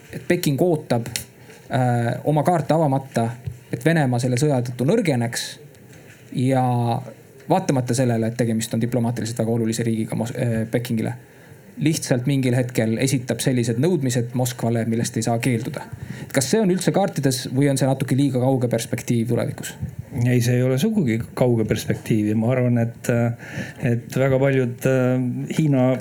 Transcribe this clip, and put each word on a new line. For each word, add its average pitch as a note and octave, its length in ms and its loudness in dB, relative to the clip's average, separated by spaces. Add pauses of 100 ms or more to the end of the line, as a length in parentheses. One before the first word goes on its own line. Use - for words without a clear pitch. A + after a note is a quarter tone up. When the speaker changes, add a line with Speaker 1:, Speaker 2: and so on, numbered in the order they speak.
(120)
Speaker 1:
et - 160 -14
Peking D#3+ 340 2
ootab, D3 460 0 (640)
äh, A#2+ 560 0
oma D3 160 2
kaarte E3 320 2
avamata, C3+ 540 0 (420)
et - 140 -8
Venemaa C#3+ 340 4
selle B2+ 220 0
sõja C#3+ 260 2
tõttu B2+ 220 -2
nõrgeneks D3 580 0 (880)
ja B2+ 320 2 (800)
vaatamata C3+ 480 2
sellele, A#2 320 2
et A#2 160 -4
tegemist A2+ 320 -2
on A#2 80 2
diplomaatiliselt A#2 640 -2
väga A2+ 100 0
olulise A2+ 320 -2
riigiga A2+ 320 -2
Mos-, A2 160 -4
äh, A2+ 360 0
Pekingile, A#2+ 440 -2 (640)
lihtsalt C#3+ 480 0
mingil C3 320 2
hetkel A#2+ 400 0
esitab B2+ 460 0
sellised A#2+ 380 2
nõudmised C3 520 0
Moskvale, A#2+ 560 -2
millest A2+ 300 -2
ei A2 60 -2
saa A#2 180 2
keelduda. B2+ 400 -2 (400)
Et - 100 -14
kas C3+ 160 2
see A3 120 4
on F#3 120 4
üldse F3+ 220 2
kaartides D3 480 0 (100)
või C#3 160 2
on C3+ 80 0
see C3 120 2
natuke B2+ 280 0
liiga C#3 240 2
kauge B2 300 2
perspektiiv A2+ 580 -2
tulevikus? - 460 -4 (480)
Speaker 2:
Ei, B2 180 4
see B2 160 2
ei B2 80 2
ole C3 160 2
sugugi E3 380 2 (180)
kauge A#2+ 320 2
perspektiiv G#2+ 600 0
ja A2 80 0
ma A2 160 0
arvan, B2 260 2
et, A#2 300 -2 (760)
et A#2+ 320 -2
väga C3 240 4
paljud, C3 480 0
äh, B2+ 320 2 (380)
Hiina C3+ 420 4